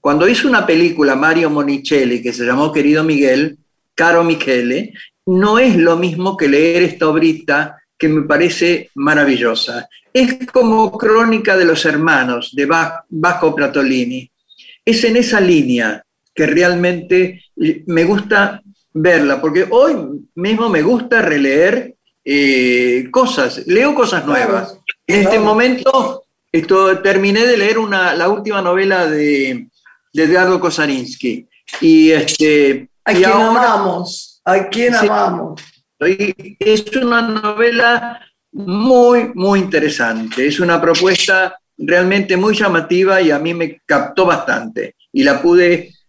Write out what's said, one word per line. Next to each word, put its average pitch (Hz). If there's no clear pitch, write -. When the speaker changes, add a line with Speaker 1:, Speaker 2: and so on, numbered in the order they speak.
Speaker 1:
Cuando 151
hizo 240
una 247
película 160
Mario 160
Monicelli 139
que 120
se 120
llamó 143
Querido 151
Miguel, 143
Caro 170
Michele, 135
no 202
es 247
lo 165
mismo 180
que 156
leer 165
esta 160
obrita 156
que 160
me 156
parece 170
maravillosa. 127
Es 254
como 220
Crónica 220
de 175
los 160
Hermanos, 147
de 139
Ba-, 165
Vasco 165
Pratolini. 131
Es 226
en 226
esa 226
línea 127
que 156
realmente 180
me 165
gusta 202
verla, 156
porque 160
hoy 262
mismo 220
me 165
gusta 233
releer, 156
eh, 127
cosas, 135
leo 247
cosas 208
Speaker 2:
Claro, 180
Speaker 1:
nuevas. 190
En 180
este 190
Speaker 2:
claro. 214
Speaker 1:
momento, 247
esto, 185
terminé 196
de 240
leer 214
una, 190
la 170
última 202
novela 185
de, 143
de 156
Edgardo 180
Kosarinsky. 139
Y, 160
este, 147
Speaker 2:
A 214
Speaker 1:
y -
Speaker 2:
quien 190
Speaker 1:
ahora 220
Speaker 2:
amamos, 180
a 190
quien 240
Speaker 1:
Sí. 214
Speaker 2:
amamos. 180
Speaker 1:
Y 190
es 214
una 240
novela 233
muy, 240
muy 196
interesante. 127
Es 147
una 170
propuesta 185
realmente 185
muy 208
llamativa 190
y 156
a 143
mí 170
me 170
captó -
bastante. 117
Y 135
la 143
pude 175